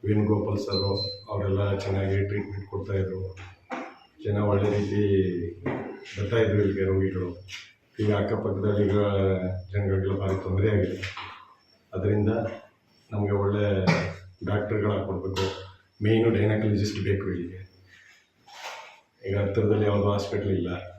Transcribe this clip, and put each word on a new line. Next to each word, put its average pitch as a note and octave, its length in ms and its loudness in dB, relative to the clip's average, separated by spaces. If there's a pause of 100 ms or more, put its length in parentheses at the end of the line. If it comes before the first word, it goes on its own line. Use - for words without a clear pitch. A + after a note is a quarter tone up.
ವೇಣುಗೋಪಾಲ್ G#2 520 2
ಸರ್ - 260 -2 (460)
ಅವರೆಲ್ಲ G2 480 0
ಚೆನ್ನಾಗಿ G2 500 0
ಟ್ರೀಟ್ಮೆಂಟ್ G2+ 420 -6
ಕೊಡ್ತಾಯಿದ್ರು. F#2 640 -4 (920)
ಜನ G2+ 120 0
ಒಳ್ಳೆ G#2 320 2
ರೀತಿ G2+ 320 2 (1160)
ಬರ್ತಾಯಿದ್ರು G#2 440 2
ಇಲ್ಲಿಗೆ F#2+ 260 2
ರೋಗಿಗಳು. F#2 420 0 (720)
ಈಗ G#2 160 2
ಅಕ್ಕಪಕ್ಕದಲ್ಲಿ G2+ 680 0
ಈಗ G#2 120 4 (720)
ಜನಗಳಿಗೆಲ್ಲ F#2+ 480 0
ಭಾರಿ F#2+ 240 0
ತೊಂದರೆ F#2+ 260 2
ಆಗಿದೆ. F#2+ 280 2 (960)
ಅದರಿಂದ G#2 360 2 (840)
ನಮಗೆ G2+ 200 0
ಒಳ್ಳೆ G2+ 540 2 (600)
ಡಾಕ್ಟರ್ಗಳು G#2 520 0
ಹಾಕ್ಕೊಡ್ಬೇಕು. F#2+ 480 -4 (580)
ಮೇಯ್ನು A2+ 280 4
ಗೈನಕಾಲಜಿಸ್ಟ್ G#2 680 2
ಬೇಕು G2 320 -2
ಇಲ್ಲಿಗೆ. F2+ 300 -8 (1700)
ಈಗ G2 80 0
ಹತ್ತಿರದಲ್ಲಿ G#2 480 2
ಯಾವುದೋ G2+ 260 2
ಹಾಸ್ಪಿಟಲ್ G2+ 400 -2
ಇಲ್ಲ E2+ 180 0 (300)